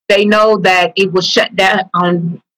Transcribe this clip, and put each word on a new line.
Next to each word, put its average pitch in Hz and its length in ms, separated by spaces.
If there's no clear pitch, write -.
they 202 160
know 214 340
that 180 380
it 196 160
will 185 80
shut - 360
down 175 840